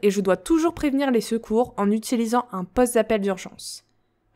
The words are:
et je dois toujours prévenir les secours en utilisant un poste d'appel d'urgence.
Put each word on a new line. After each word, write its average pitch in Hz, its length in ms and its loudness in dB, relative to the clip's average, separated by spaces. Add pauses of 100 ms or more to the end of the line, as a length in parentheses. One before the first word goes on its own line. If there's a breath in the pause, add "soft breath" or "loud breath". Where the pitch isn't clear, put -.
et 208 100 4
je 196 120 0
dois 185 160 2
toujours 330 340 0
prévenir 277 380 0
les 233 100 2
secours 226 560 -2
en 202 140 0
utilisant 226 600 0
un 185 140 -8
poste 247 300 2
d'appel 220 260 2
d'urgence. - 640 -8 (520)